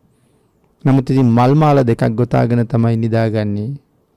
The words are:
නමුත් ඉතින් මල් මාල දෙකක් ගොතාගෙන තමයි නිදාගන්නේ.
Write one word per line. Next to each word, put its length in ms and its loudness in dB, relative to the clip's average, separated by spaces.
නමුත් 260 0
ඉතින් 160 2
මල් 280 2
මාල 280 2
දෙකක් 260 -2
ගොතාගෙන 580 -2
තමයි 300 0
නිදාගන්නේ. 720 -4